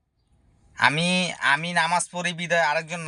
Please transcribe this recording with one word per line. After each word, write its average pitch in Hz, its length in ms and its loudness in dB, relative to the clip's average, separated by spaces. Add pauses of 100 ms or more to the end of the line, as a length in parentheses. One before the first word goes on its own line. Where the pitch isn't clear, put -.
(760)
আমি, 151 300 2 (460)
আমি 160 160 -2 (120)
নামাজ 170 220 0 (100)
পড়ি 175 180 -4 (100)
বিধায় 170 280 2
আরেকজন 160 380 -4